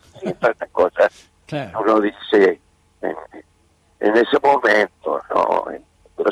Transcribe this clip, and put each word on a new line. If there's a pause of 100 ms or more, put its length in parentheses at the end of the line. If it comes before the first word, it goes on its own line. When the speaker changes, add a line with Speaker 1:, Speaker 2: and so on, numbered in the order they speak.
(220)
Speaker 1:
Y
tantas
cosas (340)
Speaker 2:
Claro.
Speaker 1:
uno
dice (420)
en, (840)
en
ese
momento, (140)
¿no? (520)
Pero